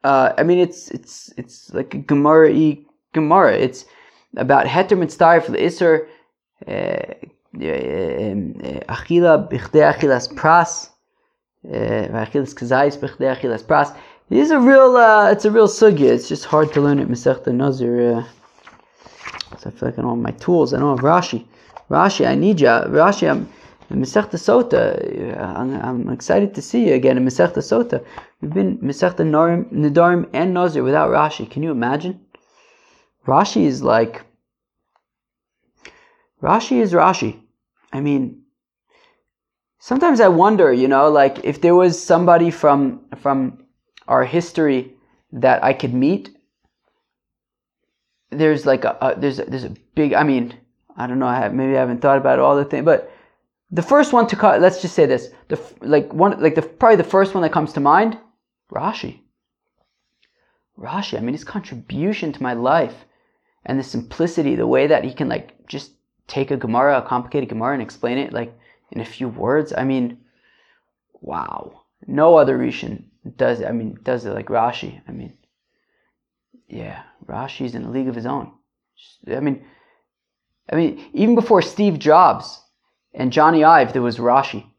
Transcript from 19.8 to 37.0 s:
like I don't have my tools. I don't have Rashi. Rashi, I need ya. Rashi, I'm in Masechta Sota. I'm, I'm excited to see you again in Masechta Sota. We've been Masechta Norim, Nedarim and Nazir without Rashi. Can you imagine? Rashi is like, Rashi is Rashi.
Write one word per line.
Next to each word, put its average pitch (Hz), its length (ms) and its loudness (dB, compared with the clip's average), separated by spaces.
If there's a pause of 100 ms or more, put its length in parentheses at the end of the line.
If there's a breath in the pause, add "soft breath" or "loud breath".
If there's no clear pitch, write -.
like 120 100 -10
I - 20 -6
don't 120 140 -4
have 120 80 -6 (100)
my - 60 -18
tools. 151 340 0
I 127 60 -2
don't 139 180 0
have 127 80 -4
Rashi. 165 400 0 (420 loud breath)
Rashi, 151 400 0
I 131 60 0
need 170 260 0
ya. 123 260 2
Rashi, 160 440 2
I'm - 180 -4 (440 soft breath)
in - 100 -4
Masechta 202 300 -2
Sota. 143 1080 -2
I'm, 123 360 -8
I'm 123 340 -6
excited 202 460 -2
to 147 60 -8
see 233 260 -2
you 139 80 4
again 127 220 2
in 127 80 0
Masechta 175 340 0
Sota. 233 440 -2 (380 loud breath)
We've 147 100 -8
been 190 280 -4
Masechta 175 400 -4
Norim, 165 520 0
Nedarim 156 640 2
and 180 220 -2
Nazir 165 280 0
without 147 280 2
Rashi. 151 380 0
Can 139 120 -8
you 160 80 -4
imagine? 143 500 -4 (1080 soft breath)
Rashi 180 380 2
is 131 180 -2
like, 117 400 0 (2250 soft breath)
Rashi 220 400 0
is 196 100 0
Rashi. 165 480 0 (540)